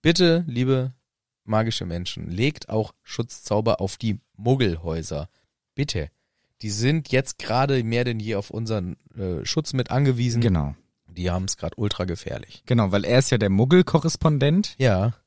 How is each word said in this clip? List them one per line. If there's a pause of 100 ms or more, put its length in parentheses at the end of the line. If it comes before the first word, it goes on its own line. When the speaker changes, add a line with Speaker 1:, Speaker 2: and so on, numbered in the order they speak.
Speaker 1:
„Bitte,
liebe (520)
magische
Menschen,
legt
auch (100)
Schutzzauber
auf
die (160)
Muggelhäuser. (460)
Bitte. (520)
Die
sind
jetzt
gerade
mehr
denn
je
auf
unseren, (200)
äh,
Schutz
mit
angewiesen.
Speaker 2:
Genau. (320)
Speaker 1:
Die
haben's
grad
ultra
gefährlich.“
Speaker 2:
Genau,
weil
er
ist
ja
der
Muggel-Korrespondent.
Speaker 1:
Ja. (140)